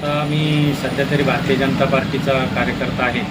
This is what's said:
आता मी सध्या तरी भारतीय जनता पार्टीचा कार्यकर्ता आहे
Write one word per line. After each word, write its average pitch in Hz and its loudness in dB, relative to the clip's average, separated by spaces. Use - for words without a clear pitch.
आता 147 -2
मी 151 2
सध्या 135 -2
तरी 143 2
भारतीय 135 0
जनता 135 2
पार्टीचा 131 0
कार्यकर्ता 127 -2
आहे 123 0